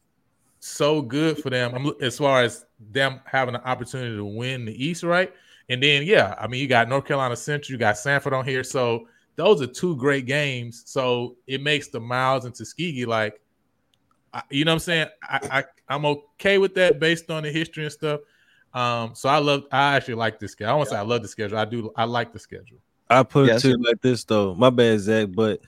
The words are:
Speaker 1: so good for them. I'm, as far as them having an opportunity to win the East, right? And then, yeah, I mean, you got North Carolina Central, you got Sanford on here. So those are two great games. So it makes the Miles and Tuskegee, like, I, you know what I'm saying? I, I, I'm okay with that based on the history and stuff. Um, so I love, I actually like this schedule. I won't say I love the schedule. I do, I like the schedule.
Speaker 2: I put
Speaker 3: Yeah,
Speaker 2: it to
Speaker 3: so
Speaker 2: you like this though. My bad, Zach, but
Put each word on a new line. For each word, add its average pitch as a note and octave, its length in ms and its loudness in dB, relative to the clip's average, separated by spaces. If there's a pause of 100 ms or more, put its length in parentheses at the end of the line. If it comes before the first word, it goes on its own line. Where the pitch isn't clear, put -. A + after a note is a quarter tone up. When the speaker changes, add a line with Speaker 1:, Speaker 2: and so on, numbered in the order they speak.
(600)
Speaker 1:
so D3+ 420 0
good D3+ 360 0
for C3 140 -6
them. B2 240 -2
I'm, C#3 260 -4
as B2+ 160 -4
far C3+ 240 4
as A#2+ 240 -2 (140)
them B2+ 460 -2
having B2+ 280 -2
an A#2+ 120 -6
opportunity B2 500 -6
to G#2 100 -6
win A#2+ 400 -6
the A2+ 180 -8
East, E3+ 200 -4
right? F3+ 280 0 (380)
And B2 140 0
then, C#3+ 200 4
yeah, D3+ 360 4
I A2 80 -6
mean, B2+ 120 -6
you C#3 80 -4
got A#2 220 4
North C3+ 160 0
Carolina C3 300 -2
Central, C#3+ 380 -8
you B2+ 40 -10
got G#2+ 220 2
Sanford C#3 340 -2
on C3 120 -2
here. C3+ 180 -2
So A#2+ 440 -2 (280)
those F3 260 4
are A#2+ 60 -2
two F3+ 280 -4
great C#3 300 0
games. B2+ 600 -4
So B2 520 -2 (100)
it C3+ 140 -6
makes D3 260 -2
the A#2+ 120 -10
Miles B2+ 440 0
and B2 100 -12
Tuskegee, C3 520 -8
like, A2 340 -2 (920)
I, A#2 160 -12
you C#3+ 160 0
know E3 60 2
what E3 40 4
I'm D#3 40 -2
saying? D#3+ 280 -2 (160)
I, E3+ 160 -4 (120)
I, C3+ 120 0 (240)
I'm D3 180 -4
okay D3 520 0
with F#3+ 180 2
that F3 240 4
based E3 320 0
on D#3 120 -6
the D3+ 80 -6
history D#3 340 -6
and D3 60 -8
stuff. D3 280 -4 (540)
Um, A#2 420 -2
so C#3 140 -2
I D3 80 4
love, C#3+ 340 0
I C#3 240 2
actually B2+ 200 -2
like A2 240 -2
this G2+ 120 -12
schedule. A2 220 -4
I - 20 2
won't D3 140 0
say A2+ 80 -4
I G2+ 40 -4
love A2+ 200 -2
the G2+ 60 -12
schedule. G#2+ 300 -6
I A2 80 0
do, A2 300 -8
I A#2 80 0
like A#2 300 -4
the G#2 60 -16
schedule. - 380 -20 (320)
Speaker 2:
I B2+ 140 8
put C#3 240 4
Speaker 3:
Yeah, A2+ 80 6
Speaker 2:
it A#2 60 0
to - 0 -
Speaker 3:
so C3+ 80 4
Speaker 2:
you A#2+ 140 2
like A#2 180 2
this B2 240 2
though. G#2 300 2
My B2 140 8
bad, A#2 300 4
Zach, G#2+ 320 0
but G#2 360 0